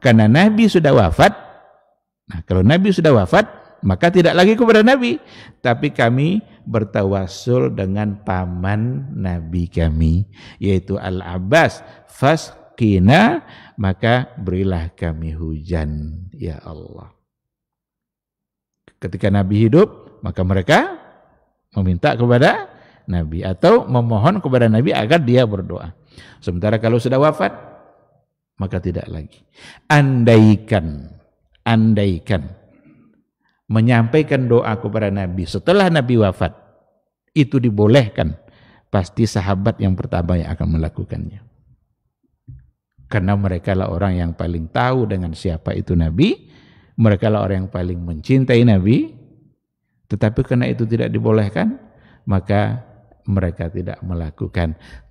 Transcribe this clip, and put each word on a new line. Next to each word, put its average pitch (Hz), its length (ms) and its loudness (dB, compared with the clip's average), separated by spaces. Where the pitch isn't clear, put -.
karena 113 280 6
Nabi 208 400 4
sudah 160 240 2
wafat, 135 400 4
nah, 85 160 -12
kalau 92 200 2
Nabi 180 280 4
sudah 156 200 2
wafat, 127 500 0
maka 156 320 0
tidak 165 240 4
lagi 208 160 6
kepada 220 260 4
Nabi, 240 380 2
tapi 135 320 -2
kami 143 500 0
bertawassul 107 1120 -2
dengan 101 480 -4
paman 98 880 -4
Nabi 87 560 -4
kami, 80 560 0
yaitu 95 340 -2
Al-Abbas. 92 840 -2
Fasqina, 139 1400 2
maka 113 640 -2
berilah 90 560 -4
kami 80 400 -8
hujan, 78 960 -8
ya 78 320 -12
Allah. - 480 -20
Ketika 98 320 -2
Nabi 101 320 2
hidup, - 560 0
maka 95 240 -4
mereka 95 320 2
meminta 95 400 0
kepada 120 560 2
Nabi 85 320 -4
atau 156 400 2
memohon 120 560 0
kepada 127 320 2
Nabi 113 240 2
agar 120 240 0
dia 127 240 2
berdoa. 92 480 -6
Sementara 104 400 -2
kalau 113 240 0
sudah 127 160 -2
wafat, 147 320 0
maka 95 160 -6
tidak 87 320 -8
lagi. - 320 -14
Andaikan, 110 1200 4
andaikan 104 960 0
menyampaikan 123 720 2
doa 117 320 0
kepada 107 320 -4
Nabi 92 400 -6
setelah 185 400 0
Nabi 127 320 2
wafat, 92 320 0
itu 139 240 0
dibolehkan, 107 800 2
pasti 104 320 -2
sahabat 98 560 -2
yang 95 160 0
pertama 90 400 -4
yang 80 160 -6
akan 82 240 -2
melakukannya. 82 640 -8
Karena 101 280 -2
mereka 98 360 -4
lah 95 160 -2
orang 90 320 -2
yang 85 160 -2
paling 82 320 -6
tahu 123 400 -2
dengan 90 240 -6
siapa 82 400 -6
itu 107 240 -4
Nabi, 90 560 -2
mereka 107 320 2
lah 104 160 -2
orang 95 180 -4
yang 92 60 -14
paling 90 320 -6
mencintai 120 640 0
Nabi, 110 480 2
tetapi 113 320 -2
karena 127 240 -2
itu 120 160 -4
tidak 113 240 -2
dibolehkan, 113 720 -2
maka 104 640 -2
mereka 90 440 -4
tidak 90 320 -10
melakukan. 85 720 -6